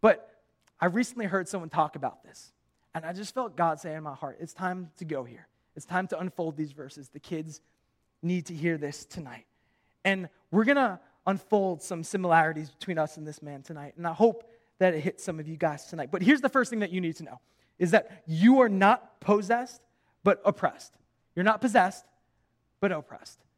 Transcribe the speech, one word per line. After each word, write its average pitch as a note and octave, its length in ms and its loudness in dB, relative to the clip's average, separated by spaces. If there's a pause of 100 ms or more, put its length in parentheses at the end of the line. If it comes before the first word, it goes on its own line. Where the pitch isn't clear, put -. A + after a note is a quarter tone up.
But - 420 2 (360)
I E3+ 80 0
recently A#3 380 -4
heard F#3 220 -4
someone E3+ 220 -10
talk D#3 260 -2
about C3+ 260 -8
this, - 320 -20 (400)
and D#3+ 120 -10
I E3+ 80 -10
just G3 200 -12
felt A#3+ 220 -6
God D#3+ 240 0
say D#3 160 -10
in D#3 80 -12
my D3+ 100 -10
heart, C3+ 260 -12
"It's D#3+ 140 -14
time F3+ 440 -6
to F3+ 80 -12
go D3+ 180 -6
here. A#2+ 240 -20 (280)
It's D3 100 -18
time F#3 240 -4
to E3 100 -6
unfold E3+ 380 -6
these D3+ 160 -6
verses. C#3 360 -18
The D3 100 -18
kids D#3 420 -10 (600)
need F3 260 -2
to F3 60 -12
hear E3 240 -2
this D3 280 -10
tonight." B2 420 -16 (560)
And F#3+ 260 0 (220)
we're G#3+ 140 4
gonna B3+ 360 2 (260)
unfold F#3+ 540 0
some E3 220 -8
similarities D#3+ 680 2
between E3+ 300 -8
us D3+ 180 -4
and D#3 80 -12
this D3+ 160 -14
man C#3+ 220 -14
tonight, D3 340 -16
and E3+ 80 -8
I E3 80 -4
hope A3+ 340 2 (300)
that F#3 160 4
it D#3 60 -2
hits D#3 240 -6
some D#3+ 160 -8
of D3+ 80 -12
you D#3+ 80 -10
guys D3 320 -4
tonight. C#3+ 240 -10
But F3 100 -4
here's B3+ 200 6
the C#4+ 80 0
first C4 200 0
thing A#3 100 -4
that G3 120 -4
you F#3 100 -4
need E3 140 -4
to - 80 -16
know, C3 160 -18 (400)
is F3 120 2
that - 360 2
you G3+ 320 6
are B3 100 6
not G3 520 2
possessed, G#3+ 600 0 (420)
but F#3+ 220 4
oppressed. - 520 -2 (360)
You're F3+ 120 0
not G#3+ 160 2
possessed, G3+ 440 2 (720)
but G3 120 0
oppressed. - 520 -10 (140)